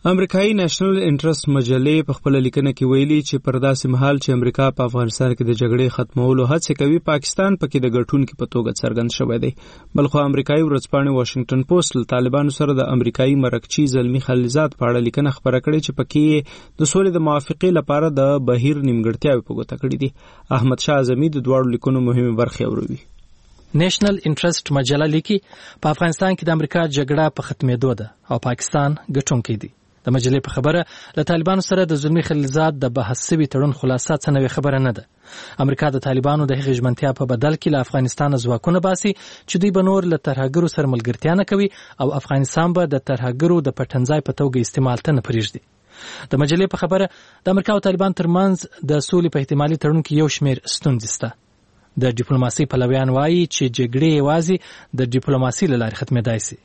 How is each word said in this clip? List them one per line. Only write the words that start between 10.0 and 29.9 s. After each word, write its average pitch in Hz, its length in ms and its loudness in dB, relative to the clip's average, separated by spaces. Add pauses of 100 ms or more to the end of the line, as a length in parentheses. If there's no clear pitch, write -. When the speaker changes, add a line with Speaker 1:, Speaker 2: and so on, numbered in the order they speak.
Speaker 1:
خو 147 80 2
امریکایي 143 420 0
ورځپاڼې 143 540 0
واشنګټن 127 520 -2
پوسټ 175 300 2
له 117 140 -4
طالبانو 135 420 0
سره 143 240 0
د 127 140 0
امریکایي 127 500 2
مرکچي 120 480 0
زلمي 127 360 0
خلیلزاد 131 520 0
په 123 80 0
اړه 120 200 2
لیکنه 143 280 0
خپره 127 300 0
کړې 156 200 2
چې 143 140 -6
پکې 147 300 0
یې 151 100 2 (400)
د 156 120 2
سولې 190 260 2
د 160 100 0
موافقې 151 420 0 (100)
لپاره 147 280 0 (120)
د - 20 4 (260)
بهیر 131 400 2
نیمګړتیاوې 117 600 0
په 117 120 -8
ګوته 117 220 -8
کړې 131 200 -2
دي. 135 80 -2 (480)
احمد 127 280 0
شاه 147 160 2
اعظمي 127 340 2
د 123 140 -4
دواړو 127 260 2
لیکنو 131 320 0
مهمې 120 340 2
برخې 117 280 -2
اوروي. 117 300 -6 (840)
Speaker 2:
نېشنل 196 360 0 (120)
انټرست 165 500 -2
مجله 143 340 0
لیکي، 180 240 0 (440)
په 160 120 0
افغانستان 180 400 0
کې 175 160 -6
د 160 80 2
امریکا 160 300 -2
جګړه 147 500 0
په 139 120 -6
ختمېدو 127 420 0 (100)
ده 107 60 -10 (260)
او 117 140 -2
پاکستان 143 500 -2 (200)
ګټونکی 120 480 -2
دی. - 60 -18 (340)